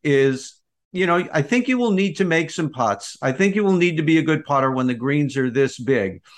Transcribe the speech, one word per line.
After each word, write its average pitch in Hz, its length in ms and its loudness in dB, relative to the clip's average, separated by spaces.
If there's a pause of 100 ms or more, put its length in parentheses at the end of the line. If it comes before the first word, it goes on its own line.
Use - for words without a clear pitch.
is, 135 520 2 (380)
you 180 120 0
know, 175 280 2
I 156 80 2
think 240 260 0
you 254 100 0
will 240 140 0
need 190 240 0
to 196 100 0
make 165 240 0
some 156 220 -4
putts. 110 500 -4
I 131 120 -2
think 190 220 0
you 214 80 0
will 190 100 2
need 175 240 2
to 160 60 0
be 160 140 4
a 156 60 2
good 156 220 -2
putter 135 260 0
when 127 160 -2
the 123 60 0
greens 135 420 -2
are 127 160 0
this 131 260 0
big. 107 440 -2 (160)